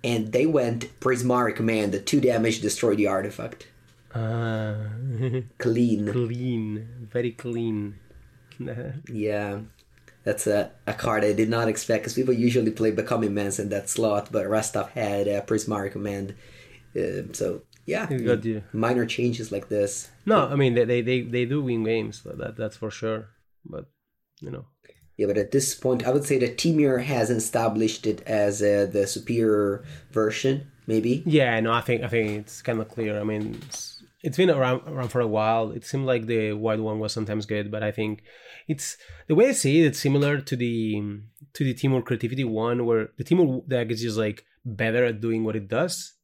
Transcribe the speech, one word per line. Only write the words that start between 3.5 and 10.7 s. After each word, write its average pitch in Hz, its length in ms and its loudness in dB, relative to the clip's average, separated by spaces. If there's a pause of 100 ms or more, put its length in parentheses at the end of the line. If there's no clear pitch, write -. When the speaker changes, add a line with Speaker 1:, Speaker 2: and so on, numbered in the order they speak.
Speaker 2:
Ah. 113 640 -2 (460)
<laughs> 123 360 -4
Speaker 1:
Clean. 113 540 2
Speaker 2:
Clean. 117 760 -2 (240)
Very 123 200 -2
clean. 113 640 -4 (640)
<laughs> 127 80 -8 (440)
Speaker 1:
Yeah. 104 480 -2 (640)
That's - 240 -2
a, 104 240 2 (160)